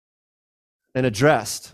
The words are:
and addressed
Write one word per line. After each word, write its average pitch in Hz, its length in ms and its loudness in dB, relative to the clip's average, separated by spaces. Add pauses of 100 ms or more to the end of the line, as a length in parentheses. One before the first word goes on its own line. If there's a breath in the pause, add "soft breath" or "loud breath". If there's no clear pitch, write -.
(960)
and 131 120 0
addressed 120 680 0